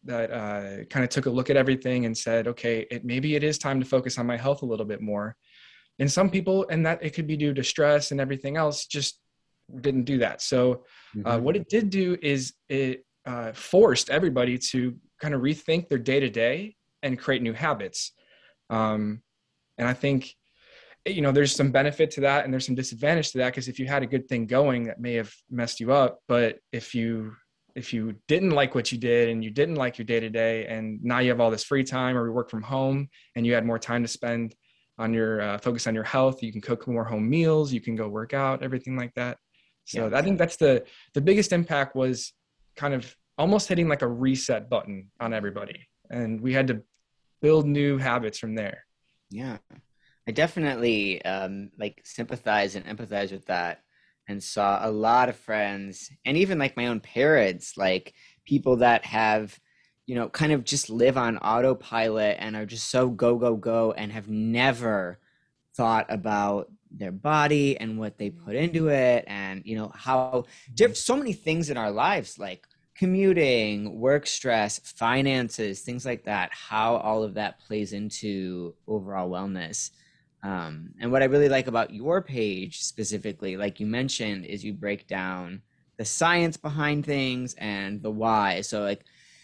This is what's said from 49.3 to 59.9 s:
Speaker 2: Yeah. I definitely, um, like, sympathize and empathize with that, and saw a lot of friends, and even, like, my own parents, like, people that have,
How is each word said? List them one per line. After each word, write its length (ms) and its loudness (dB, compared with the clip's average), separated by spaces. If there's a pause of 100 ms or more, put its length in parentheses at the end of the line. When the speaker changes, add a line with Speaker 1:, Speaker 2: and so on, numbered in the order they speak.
Speaker 2:
Yeah. 260 -10 (680)
I 40 -6
definitely, 960 0
um, 500 -4
like, 300 -10
sympathize 720 -2
and 100 -8
empathize 460 -6
with 160 -14
that, 340 -4 (460)
and 160 -8
saw 440 0
a 40 0
lot 360 4
of 80 -2
friends, 760 -4 (140)
and 140 0
even, 220 2
like, 180 -2
my 100 -2
own 140 -2
parents, 760 2
like, 360 0 (320)
people 320 2
that 280 6
have, 540 0 (460)